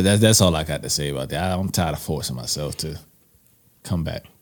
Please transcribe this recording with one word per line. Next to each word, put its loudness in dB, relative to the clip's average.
that, 4
that's 6
all 6
I 0
got -4
to -6
say -2
about -6
that. -2
I, 0
I'm -2
tired 0
of -8
forcing -6
myself -6
to -8
come -2
back. -8